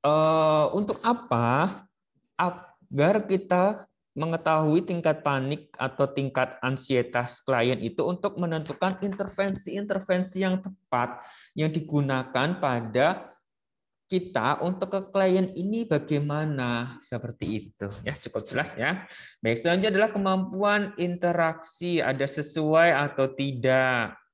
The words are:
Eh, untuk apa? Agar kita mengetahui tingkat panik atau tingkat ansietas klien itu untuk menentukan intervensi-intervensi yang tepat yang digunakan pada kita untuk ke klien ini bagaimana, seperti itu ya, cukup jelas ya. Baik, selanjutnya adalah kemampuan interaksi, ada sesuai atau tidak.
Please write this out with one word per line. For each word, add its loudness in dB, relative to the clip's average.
Eh, 4
untuk -2
apa? 2
Agar 0
kita 0
mengetahui 2
tingkat 0
panik -2
atau 0
tingkat -2
ansietas 0
klien 2
itu -4
untuk -2
menentukan -4
intervensi-intervensi -4
yang 2
tepat -4
yang 0
digunakan -2
pada 0
kita 0
untuk -4
ke -2
klien 2
ini -4
bagaimana, -2
seperti -6
itu -10
ya, -4
cukup -8
jelas -2
ya. -4
Baik, 0
selanjutnya 2
adalah 4
kemampuan 0
interaksi, 0
ada 0
sesuai 2
atau 2
tidak. 0